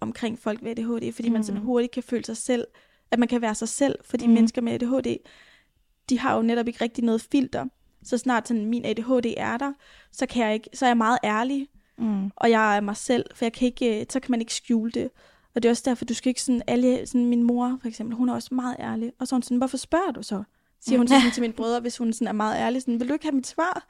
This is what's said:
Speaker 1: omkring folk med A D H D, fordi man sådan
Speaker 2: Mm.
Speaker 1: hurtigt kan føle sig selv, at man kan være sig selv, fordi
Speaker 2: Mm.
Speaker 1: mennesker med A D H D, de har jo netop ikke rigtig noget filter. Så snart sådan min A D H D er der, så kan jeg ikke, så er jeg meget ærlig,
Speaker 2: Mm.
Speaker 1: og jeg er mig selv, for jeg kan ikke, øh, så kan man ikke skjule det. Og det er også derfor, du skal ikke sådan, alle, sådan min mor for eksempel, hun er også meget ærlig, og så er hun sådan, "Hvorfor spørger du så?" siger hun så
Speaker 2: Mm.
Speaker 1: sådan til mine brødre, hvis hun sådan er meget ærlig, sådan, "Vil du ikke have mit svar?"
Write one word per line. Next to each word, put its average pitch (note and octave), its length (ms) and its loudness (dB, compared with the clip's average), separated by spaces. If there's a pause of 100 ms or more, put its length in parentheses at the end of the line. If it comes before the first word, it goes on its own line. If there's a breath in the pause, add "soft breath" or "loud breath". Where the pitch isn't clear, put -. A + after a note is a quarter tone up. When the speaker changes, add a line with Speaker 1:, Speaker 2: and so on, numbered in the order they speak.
Speaker 1:
omkring A3+ 380 -6
folk G#3+ 220 -6
med A3+ 100 -8
A A3+ 100 -6
D A3+ 40 -4
H A#3 40 -4 (200)
D, A3+ 40 -8
fordi A#3 160 -4
man A3 140 2
sådan G3+ 180 -4
Speaker 2:
Mm. G#3+ 40 -6
Speaker 1:
hurtigt A#3+ 280 0
kan B3 100 -6
føle A3+ 220 -4
sig A3+ 120 -8
selv, A#3+ 300 -2 (440 soft breath)
at A#3 80 4
man A#3+ 80 4
kan A#3+ 140 0
være G#3+ 140 0
sig A3+ 140 -4
selv, C#4 340 2
fordi A#3+ 240 -2
Speaker 2:
Mm. A3+ 60 10
Speaker 1:
mennesker A3+ 280 6
med A#3 120 -2
A A3+ 40 -2
D B3 100 -2
H B3 60 0 (100)
D, A#3 140 -2 (920 soft breath)
de B3 100 2
har B3 160 0
jo A3+ 60 0
netop A#3 260 2
ikke A#3 160 -4
rigtig A#3 200 -4
noget A3+ 180 2
filter. - 440 -2 (380)
Så - 140 -2
snart A#3+ 300 0
sådan A3 180 0
min A#3 200 -2
A A3 80 -2
D G#3+ 60 -8
H A#3+ 120 -2 (120)
D A#3 140 -2
er A3+ 200 -4
der, C#4 160 -4 (380 soft breath)
så - 140 -6
kan A#3+ 200 0
jeg G#3+ 80 2
ikke, A3 200 -6
så - 120 0
er B3 40 6
jeg A#3+ 80 4
meget A3+ 260 2
ærlig, B3+ 440 -2 (300)
Speaker 2:
Mm. G3+ 380 -2
Speaker 1:
og A#3+ 140 2
jeg A3 280 4
er G#3 40 0
mig G#3 160 -4
selv, - 360 0
for - 120 -4
jeg A3+ 80 -2
kan - 120 -2
ikke, A#3+ 340 0
øh, A#3 100 -8
så C4 100 -4
kan B3+ 120 -4
man A#3 80 0
ikke A3+ 140 -6
skjule A3+ 380 -2
det. A#3+ 180 -2 (460 soft breath)
Og A3+ 80 0
det A#3 60 6
er - 20 6
også A#3+ 140 0
derfor, A#3+ 200 -2
du A#3+ 80 -2
skal - 160 -2
ikke B3 140 -2
sådan, A#3+ 240 0
alle, B3 380 2
sådan A#3+ 200 2
min A#3+ 180 4
mor A#3+ 380 2
for A#3+ 60 -6
eksempel, A3+ 280 -8
hun B3 140 2
er A#3+ 40 0
også A#3 220 -8
meget B3+ 240 -4
ærlig, A3+ 400 -6
og B3+ 80 -4
så C4 80 -2
er - 20 2
hun A#3+ 60 0
sådan, B3 140 -2
"Hvorfor C4 200 -2
spørger E4+ 340 0
du A3 120 -8
så?" G#3 200 -6 (380)
siger - 160 2
hun A#3+ 100 6
så B3+ 80 6
Speaker 2:
Mm. C4+ 40 10
Speaker 1:
sådan A#3+ 140 6
til B3 80 -2
mine A3+ 120 -2
brødre, A3+ 260 -2
hvis A#3 180 -6
hun A3+ 160 0
sådan A3 140 -4
er G3 40 -4
meget G#3+ 260 -2
ærlig, A#3+ 240 -2
sådan, A#3 180 -2
"Vil B3 100 -2
du C#4+ 40 0
ikke D#4 120 -4
have D4+ 100 0
mit C4 120 -2
svar?" F4+ 420 -4